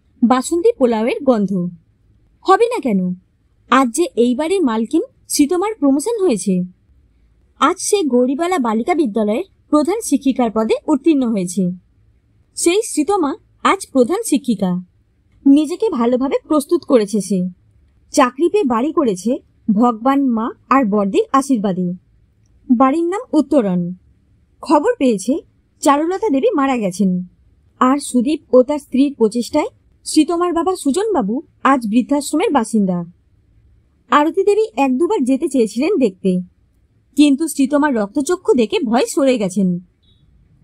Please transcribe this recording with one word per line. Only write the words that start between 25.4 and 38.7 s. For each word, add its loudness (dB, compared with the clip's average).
চারুলতা 0
দেবী 0
মারা 0
গেছেন। -2
আর 2
সুদীপ -2
ও 8
তার -2
স্ত্রীর -2
প্রচেষ্টায় -2
শ্রীতমার 0
বাবা -2
সুজনবাবু -2
আজ 2
বৃদ্ধাশ্রমের 0
বাসিন্দা। 0
আরতি 2
দেবী 2
এক 0
দুবার 0
যেতে 0
চেয়েছিলেন 0
দেখতে, 0
কিন্তু 4
শ্রীতমার 0
রক্তচক্ষু -2
দেখে 0